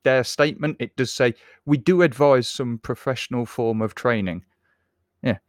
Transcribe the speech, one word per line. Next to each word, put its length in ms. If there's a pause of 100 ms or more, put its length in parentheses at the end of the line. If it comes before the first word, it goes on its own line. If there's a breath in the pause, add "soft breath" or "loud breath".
their 220
statement, 560
it 160
does 160
say, 200 (320 soft breath)
"We 120
do 240
advise 480
some 300
professional 640
form 360
of 140
training." 480 (800)
Yeah, 140 (120)